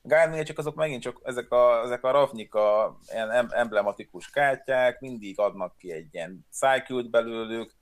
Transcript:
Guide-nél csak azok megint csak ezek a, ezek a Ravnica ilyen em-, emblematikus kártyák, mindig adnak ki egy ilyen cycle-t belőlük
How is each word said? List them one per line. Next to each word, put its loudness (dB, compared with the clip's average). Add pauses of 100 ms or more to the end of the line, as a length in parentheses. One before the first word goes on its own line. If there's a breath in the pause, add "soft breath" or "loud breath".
Guide-nél 2
csak -8
azok -6
megint -4
csak -10
ezek -6
a, 6
ezek -4
a 2
Ravnica 2 (140)
ilyen -4
em-, 2
emblematikus -2
kártyák, 0
mindig -10
adnak -2
ki -14
egy -10
ilyen -10
cycle-t -2
belőlük -2